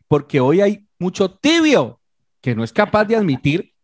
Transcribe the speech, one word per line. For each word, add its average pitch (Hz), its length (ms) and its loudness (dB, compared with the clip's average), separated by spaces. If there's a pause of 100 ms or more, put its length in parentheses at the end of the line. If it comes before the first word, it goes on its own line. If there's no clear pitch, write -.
porque 143 320 0
hoy 135 220 2
hay 107 240 -2 (120)
mucho 185 340 -4
tibio 285 680 0 (400)
que 123 140 -4
no 110 100 -4
es 113 80 -10
capaz 214 320 0
de 220 120 -2
admitir 160 560 -2 (120)